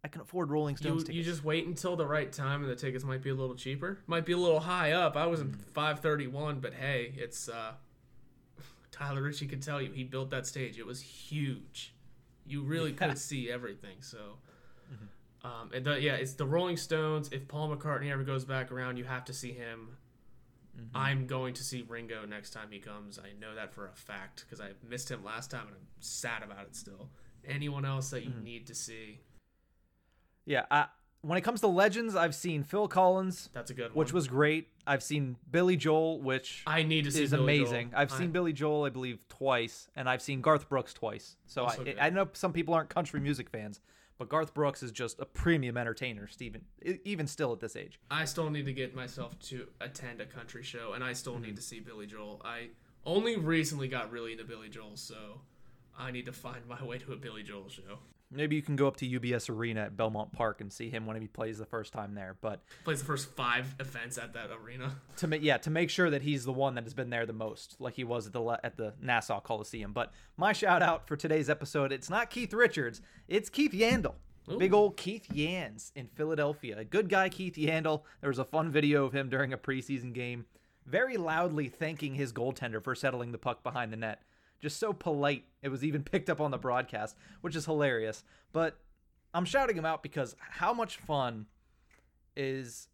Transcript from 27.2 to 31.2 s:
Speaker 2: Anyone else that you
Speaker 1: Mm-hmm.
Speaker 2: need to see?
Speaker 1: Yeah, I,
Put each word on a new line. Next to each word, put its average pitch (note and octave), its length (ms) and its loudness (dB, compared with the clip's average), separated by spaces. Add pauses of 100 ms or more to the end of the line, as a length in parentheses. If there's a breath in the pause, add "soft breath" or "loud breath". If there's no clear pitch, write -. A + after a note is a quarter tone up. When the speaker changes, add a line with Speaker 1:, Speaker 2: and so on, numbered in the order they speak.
Speaker 2:
Anyone C#3+ 400 -4
else C3+ 260 -2
that B2+ 120 -4
you A#2+ 80 -6
Speaker 1:
Mm-hmm. A#2 140 -8
Speaker 2:
need A#2 240 -12
to A2+ 60 -14
see? A2 460 -10 (1200)
Speaker 1:
Yeah, C3+ 260 2
I, D3 160 6 (360)